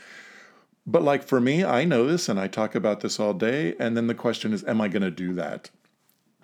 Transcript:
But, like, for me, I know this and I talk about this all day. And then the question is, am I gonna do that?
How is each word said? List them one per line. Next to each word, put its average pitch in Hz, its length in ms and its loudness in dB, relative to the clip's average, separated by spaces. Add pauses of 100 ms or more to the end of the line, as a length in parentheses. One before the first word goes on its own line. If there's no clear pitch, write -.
(840)
But, 165 180 2
like, 143 200 2
for 131 160 2
me, 139 240 4
I 135 220 2
know 127 200 4
this 170 220 0
and 104 120 0
I 95 80 -2
talk 107 280 -2
about 104 240 0
this - 200 -4
all 104 140 0
day. 127 460 0
And 117 160 0
then 117 120 0
the 117 60 0
question 113 380 -2
is, 98 140 -2
am 113 160 0
I 104 80 -2
gonna 95 220 0
do 90 240 -6
that? - 340 -8 (760)